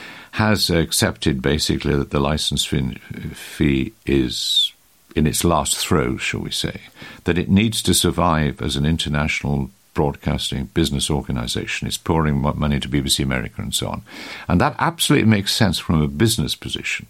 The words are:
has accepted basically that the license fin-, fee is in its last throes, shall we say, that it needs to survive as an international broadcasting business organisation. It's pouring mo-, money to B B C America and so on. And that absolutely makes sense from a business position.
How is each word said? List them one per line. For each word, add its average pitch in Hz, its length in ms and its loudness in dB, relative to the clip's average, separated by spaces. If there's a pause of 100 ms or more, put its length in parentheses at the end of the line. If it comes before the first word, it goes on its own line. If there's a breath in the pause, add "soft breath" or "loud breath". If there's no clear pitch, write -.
(320 loud breath)
has 107 380 2
accepted 82 720 0
basically 73 540 0
that 69 140 0
the 71 100 0
license 73 440 0
fin-, 67 360 -4 (340)
fee 67 580 0 (140)
is - 680 2 (440)
in 76 100 4
its 64 160 0
last 78 340 2
throes, 65 460 0
shall - 180 -4
we - 120 -8
say, - 280 -6 (440 loud breath)
that 87 140 2
it - 100 -2
needs 107 340 4
to 92 100 2
survive 80 680 2
as 69 140 -2
an 71 100 0
international 73 840 0 (220)
broadcasting 71 720 -2 (100)
business 73 340 0
organisation. - 800 -4
It's - 100 -6
pouring 76 420 0
mo-, 71 160 0
money 73 260 0
to - 80 -8
B 69 120 0
B 67 80 -2
C - 140 0
America 64 400 -4
and 60 100 -6
so - 160 -4
on. - 140 -8 (460 loud breath)
And 90 120 4
that 147 200 2
absolutely 131 480 2
makes 101 260 2
sense 90 240 2
from 80 240 2
a 73 60 2
business 76 480 0
position. - 540 -8